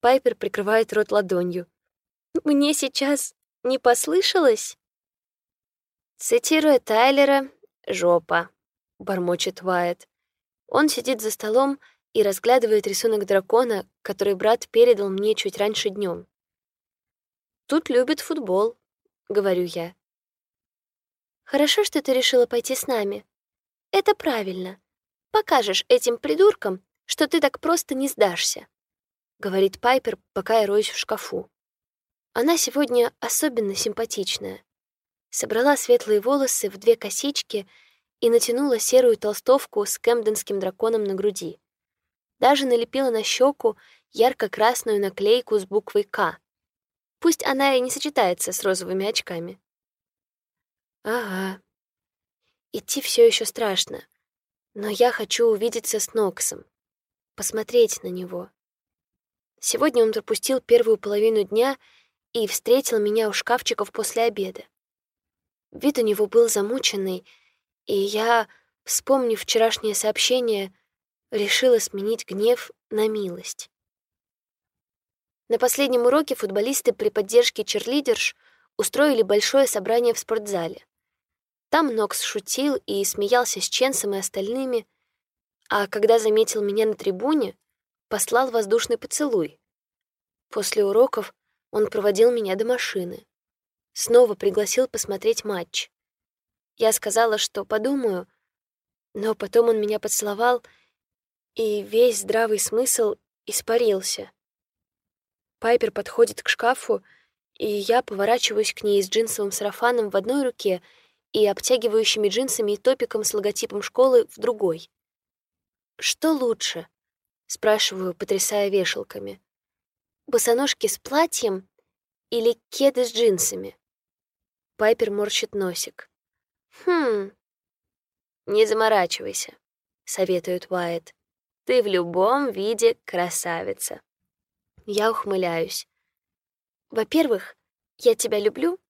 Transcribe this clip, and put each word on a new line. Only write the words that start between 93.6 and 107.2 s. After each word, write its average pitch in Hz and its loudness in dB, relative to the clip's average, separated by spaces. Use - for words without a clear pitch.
Снова 233 4
пригласил 208 -2
посмотреть 214 -6
матч. 190 -8
Я 220 2
сказала, 220 0
что - -6
подумаю, 220 -2
но 214 -2
потом 233 2
он 220 2
меня 208 -2
поцеловал, 220 -2
и 208 -2
весь 214 2
здравый 214 0
смысл 226 0
испарился. 214 -2
Пайпер 233 2
подходит 233 0
к - -8
шкафу, 226 -2